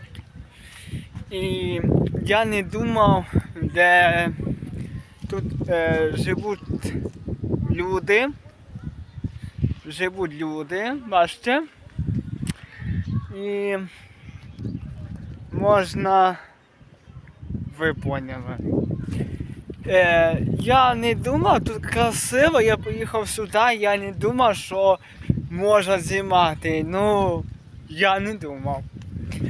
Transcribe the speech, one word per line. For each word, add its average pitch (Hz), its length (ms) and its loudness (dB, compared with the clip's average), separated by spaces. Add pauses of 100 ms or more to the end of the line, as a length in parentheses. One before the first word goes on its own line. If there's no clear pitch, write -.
(1300)
І 185 480 -2 (460)
я 214 200 4
не 208 180 0
думав, 202 640 4 (360)
де 175 680 6 (1000)
тут, - 400 -4
е, 160 460 2
живуть 185 680 -4 (880)
люди. 185 560 0 (1600)
Живуть 180 480 -4
люди, 156 600 -4 (140)
бачите? 208 560 2 (1700)
І 202 420 -4 (1700)
можна, 190 840 2 (1400)
ви 156 160 0
поняли. 131 640 -6 (1300)
Е, 170 540 4 (180)
я 247 360 4
не 233 200 0
думав, 294 480 2
тут 214 220 -4
красиво, 240 760 2
я 220 160 4
поїхав 220 500 -4
сюди, 220 520 2
я 202 180 2
не 196 140 -6
думав, 214 440 2
що 190 440 2 (520)
можна 190 480 4
знімати. 170 880 2
Ну, 190 560 2 (460)
я 190 300 2
не 208 140 -4
думав. 139 500 -6 (680)